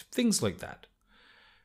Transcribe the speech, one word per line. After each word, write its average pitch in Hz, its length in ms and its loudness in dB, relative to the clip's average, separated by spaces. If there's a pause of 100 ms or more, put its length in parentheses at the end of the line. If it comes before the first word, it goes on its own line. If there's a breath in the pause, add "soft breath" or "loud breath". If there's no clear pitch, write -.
Things 233 320 2
like 95 180 0
that. - 280 -14 (760 soft breath)